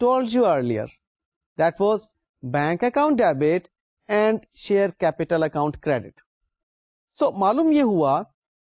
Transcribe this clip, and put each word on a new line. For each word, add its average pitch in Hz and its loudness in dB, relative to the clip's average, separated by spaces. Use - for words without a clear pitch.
told 254 2
you 247 4
earlier, 120 -4
that 170 0
was 214 0
bank 147 0
account 285 0
debit 160 2
and 214 2
share - -2
capital 160 0
account 151 -2
credit۔ 120 -4
So، 196 -2
معلوم 254 2
یہ 294 4
ہوا 165 0